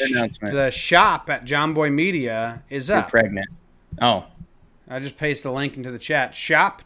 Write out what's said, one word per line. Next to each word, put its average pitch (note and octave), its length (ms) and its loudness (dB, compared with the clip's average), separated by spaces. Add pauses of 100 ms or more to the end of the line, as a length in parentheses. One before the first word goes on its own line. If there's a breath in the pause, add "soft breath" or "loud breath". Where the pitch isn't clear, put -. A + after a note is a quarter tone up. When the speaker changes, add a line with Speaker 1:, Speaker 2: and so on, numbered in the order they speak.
Speaker 1:
sh-, C3+ 40 -2
Speaker 2:
announcement. A2+ 420 -2
Speaker 1:
the C3+ 180 2
shop F3 580 4
at B2+ 160 -4
John D3 280 0
Boy D3+ 160 2
Media B2 800 -2
is C#3 200 -6
Speaker 2:
You're G3+ 100 2
Speaker 1:
up. A2+ 100 -2
Speaker 2:
pregnant. G2+ 380 2 (540)
Oh. A2+ 240 2 (680)
Speaker 1:
I B2+ 80 -8
just C3+ 180 -10
pasted D3 340 -4
the - 20 -4
link C3+ 240 -4
into B2+ 140 -10
the A#2+ 80 -12
chat. C#3 340 -2
Shop E3 520 0